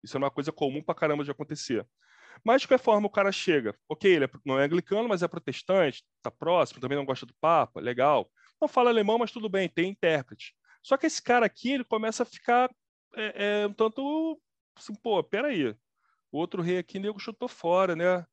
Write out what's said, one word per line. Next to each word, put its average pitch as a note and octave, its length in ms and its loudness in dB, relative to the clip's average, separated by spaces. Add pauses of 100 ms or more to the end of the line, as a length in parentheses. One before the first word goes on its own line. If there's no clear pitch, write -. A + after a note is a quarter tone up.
Isso - 140 -10
é - 0 -
uma C#3 140 0
coisa D3+ 200 -4
comum C#3+ 300 -4
pra E3 140 -4
caramba D3 280 0
de C#3+ 60 -8
acontecer. C#3 560 -6 (580)
Mas, A#3 180 4
de - 60 -8
qualquer B3+ 160 4
forma, G#3 220 4
o G3+ 60 -2
cara G3 200 2
chega, C#3 460 0 (100)
ok, F3+ 280 4
ele C#3+ 100 2
é, - 40 -4 (140)
não C3+ 160 0
é C#3 40 4
anglicano, F#3 440 0
mas F#3+ 140 0
é F3 60 0
protestante, E3+ 760 -2 (200)
tá B2 80 -6
próximo, D#3+ 500 0
também C3 160 -4
não C#3 80 -4
gosta C3 180 -4
do B2 160 -20
Papa, D#3 400 2
legal, B2 480 2 (340)
não D4+ 60 0
fala B3 220 4
alemão, A3 280 2
mas A#3 140 -2
tudo G#3+ 180 -8
bem, F#3+ 180 0
tem E3+ 220 -2
intérprete. D#3+ 640 -2 (300)
Só - 140 2
que D#4+ 100 0
esse - 140 -4
cara A#3+ 240 4
aqui, A3+ 260 -4
ele C4+ 120 -2
começa A3 400 -4
a - 20 -2
ficar, B3 440 0 (460)
é, G#3 480 -2
é, G#3 40 -2
um G3+ 60 -6
tanto D4 680 -2 (360)
assim, - 200 -14
"Pô, G3+ 280 -2
peraí, G3 520 -2 (560)
o C#3 60 -8
outro F3 240 -4
rei F3 160 -2
aqui, F3+ 220 -8
nego G3+ 200 -6
chutou A#3+ 280 -10
fora, F3+ 480 0
né? F3 380 0